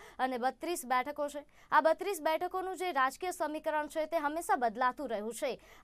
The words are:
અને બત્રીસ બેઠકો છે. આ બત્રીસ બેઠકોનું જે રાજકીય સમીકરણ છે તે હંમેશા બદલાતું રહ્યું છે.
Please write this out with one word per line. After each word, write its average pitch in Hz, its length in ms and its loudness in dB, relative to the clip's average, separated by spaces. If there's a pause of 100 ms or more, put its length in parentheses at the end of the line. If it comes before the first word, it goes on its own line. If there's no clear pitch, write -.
(180)
અને 254 180 0
બત્રીસ 262 480 -2
બેઠકો 254 420 0
છે. 285 180 -10 (260)
આ 302 100 8
બત્રીસ 320 400 2
બેઠકોનું 359 540 0
જે 359 160 -2
રાજકીય 277 400 2
સમીકરણ 302 560 -2
છે 311 180 -4
તે 311 120 0
હંમેશા 320 380 0
બદલાતું 247 540 0
રહ્યું 220 240 -4
છે. 233 260 -4 (240)